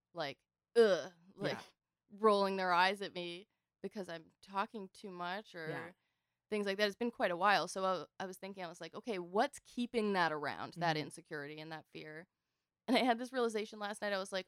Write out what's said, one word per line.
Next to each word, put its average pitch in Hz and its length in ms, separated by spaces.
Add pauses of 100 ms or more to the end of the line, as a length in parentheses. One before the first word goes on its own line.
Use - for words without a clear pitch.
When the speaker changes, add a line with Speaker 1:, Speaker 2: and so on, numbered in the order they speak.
(140)
Speaker 1:
like, 151 240 (400)
"Ugh," 185 340 (240)
like, 185 180
Speaker 2:
Yeah. 117 80 (580)
Speaker 1:
rolling 202 380
their 185 140
eyes 190 300
at 185 140
me 175 320 (340)
because 196 280
I'm 165 160 (180)
talking 196 500
too - 160
much 180 460
or 160 140
Speaker 2:
Yeah. 165 220 (600)
Speaker 1:
things 208 160
like 196 100
that. 208 100
It's 196 80
been 240 160
quite 214 200
a 175 60
while. 180 300
So 190 180
I, 185 380
I - 40
was 185 100
thinking, 190 260
I 170 60
was 175 120
like, 165 140
"Okay, 214 240
what's 190 400
keeping 214 540
that 170 180
around, 135 480
that 165 180
Speaker 2:
Mm-hmm. 151 100
Speaker 1:
insecurity 151 520
and 156 120
that 156 220
fear?" 156 340 (600)
And 254 100
I 208 60
had 240 160
this 247 140
realization 220 460
last 208 220
night. 208 120
I 190 60
was 196 120
like, 190 160